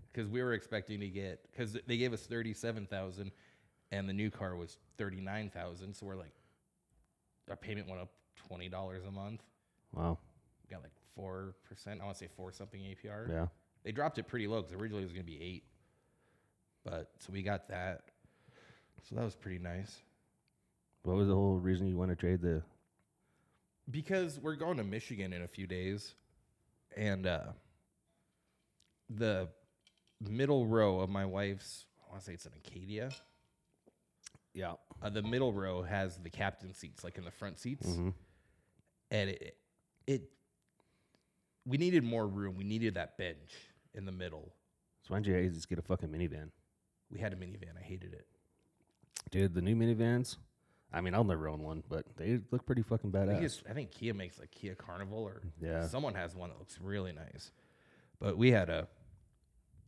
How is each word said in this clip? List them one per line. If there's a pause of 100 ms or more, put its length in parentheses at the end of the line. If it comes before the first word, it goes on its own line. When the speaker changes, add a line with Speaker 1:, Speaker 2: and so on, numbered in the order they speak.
(120)
Speaker 1:
'Cause
we
were
expecting
to
get, (100)
'cause
they
gave
us
thirty-seven
thousand (600)
and
the
new
car
was (180)
thirty-nine
thousand,
so
we're
like, (1160)
our
payment
went
up (380)
twenty
dollars
a
month. (480)
Speaker 2:
Wow. (460)
Speaker 1:
We
got,
like, (200)
four (120)
percent,
I
wanna
say
four
something
A
P
R.
Speaker 2:
Yeah. (360)
Speaker 1:
They
dropped
it
pretty
low
'cause
originally
it
was
gonna
be
eight. (1200)
But,
so
we
got
that. (920)
So
that
was
pretty
nice. (1000)
Speaker 2:
What
was
the
whole
reason
you
wanna
trade
the (1300)
Speaker 1:
Because
we're
going
to
Michigan
in
a
few
days, (800)
and,
uh, (1600)
the (720)
middle
row
of
my
wife's, (220)
I
wanna
say
it's
an
Acadia. (1400)
Speaker 2:
Yeah. (260)
Speaker 1:
Uh,
the
middle
row
has
the
captain
seats,
like,
in
the
front
seats.
Speaker 2:
Mm-hmm. (1000)
Speaker 1:
And
it, (500)
it, (1400)
we
needed
more
room.
We
needed
that
bench (400)
in
the
middle. (480)
Speaker 2:
So
why
didn't
you
guys
just
get
a
fucking
minivan? (600)
Speaker 1:
We
had
a
minivan.
I
hated
it. (1040)
Speaker 2:
Dude,
the
new
minivans, (540)
I
mean,
I'll
never
own
one,
but (120)
they (120)
look
pretty
fucking
Speaker 1:
I
think
Speaker 2:
badass.
Speaker 1:
it's,
I
think
Kia
makes
a
Kia
Carnival,
or (200)
Speaker 2:
Yeah.
Speaker 1:
someone
has
one
that
looks
really
nice. (680)
But
we
had
a, (1000)